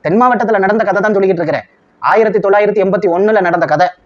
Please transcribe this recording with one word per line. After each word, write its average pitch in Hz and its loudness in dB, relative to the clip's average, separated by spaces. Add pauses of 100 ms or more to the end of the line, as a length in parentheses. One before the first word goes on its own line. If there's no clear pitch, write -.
தென் 165 0
மாவட்டத்துல 233 0
நடந்த 208 0
கதை 196 0
தான் 214 0
சொல்லிக்கிட்டு 190 0
இருக்கிறேன். 147 -4 (360)
ஆயிரத்தி 202 0
தொள்ளாயிரத்தி 208 2
எண்பத்தி 190 -2
ஒண்ணுல 208 0
நடந்த 170 0
கதை. 165 2 (180)